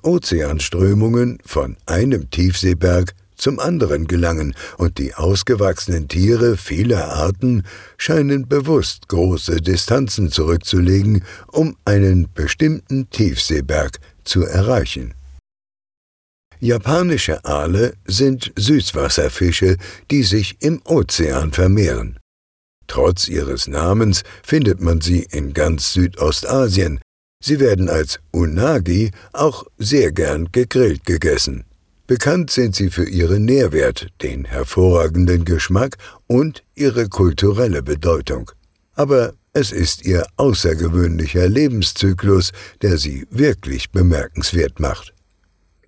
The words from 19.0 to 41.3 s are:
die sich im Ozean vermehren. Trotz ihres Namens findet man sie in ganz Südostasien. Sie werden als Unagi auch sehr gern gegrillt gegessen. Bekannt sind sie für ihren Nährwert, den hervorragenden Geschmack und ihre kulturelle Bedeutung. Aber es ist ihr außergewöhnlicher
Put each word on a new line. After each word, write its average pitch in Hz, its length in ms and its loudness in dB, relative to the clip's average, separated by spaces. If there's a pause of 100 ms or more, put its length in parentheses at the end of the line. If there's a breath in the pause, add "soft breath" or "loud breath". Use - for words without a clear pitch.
die 143 120 2
sich 101 380 -2
im 151 240 0
Ozean 78 680 0
vermehren. 87 680 0 (680)
Trotz 90 420 0
ihres 67 380 -4
Namens 92 560 0 (200 loud breath)
findet 113 380 0
man 82 220 2
sie 85 280 0
in 71 220 -6
ganz 78 400 0
Südostasien. 90 1080 0 (420)
Sie 147 180 0
werden 98 300 2
als 80 300 -2 (100)
Unagi 90 800 0 (220 loud breath)
auch 147 340 -2 (100)
sehr 107 360 0
gern 82 400 -2
gegrillt 123 520 2
gegessen. 73 600 -2 (420)
Bekannt 147 440 0
sind 117 240 0
sie 95 160 0
für - 180 -2
ihren 95 380 2
Nährwert, 82 640 0 (140)
den 65 220 -6
hervorragenden 85 1000 2
Geschmack 92 500 0 (300 loud breath)
und 139 360 0 (120)
ihre 120 340 0
kulturelle 98 720 2
Bedeutung. 73 680 -4 (440)
Aber 135 380 2 (220)
es 135 180 0
ist 87 320 -2
ihr 90 220 0 (100)
außergewöhnlicher 85 1120 0